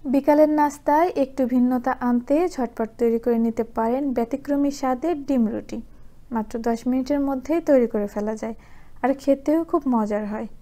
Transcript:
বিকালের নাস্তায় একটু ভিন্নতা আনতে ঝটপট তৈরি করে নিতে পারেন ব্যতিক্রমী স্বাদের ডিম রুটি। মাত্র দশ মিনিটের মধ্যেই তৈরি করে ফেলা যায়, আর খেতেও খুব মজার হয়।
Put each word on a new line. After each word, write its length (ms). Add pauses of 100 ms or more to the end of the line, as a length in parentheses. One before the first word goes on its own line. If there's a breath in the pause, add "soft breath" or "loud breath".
(140)
বিকালের 360 (100)
নাস্তায় 480 (140)
একটু 200 (100)
ভিন্নতা 400 (160)
আনতে 280 (180)
ঝটপট 340 (120)
তৈরি 240
করে 220
নিতে 180 (120)
পারেন 260 (140)
ব্যতিক্রমী 540 (100)
স্বাদের 340 (140)
ডিম 140 (100)
রুটি। 260 (560 soft breath)
মাত্র 200 (120)
দশ 120 (120)
মিনিটের 380
মধ্যেই 320 (100)
তৈরি 220
করে 220
ফেলা 280
যায়, 140 (460 soft breath)
আর 80 (120)
খেতেও 380 (100)
খুব 120 (120)
মজার 380
হয়। 140 (160)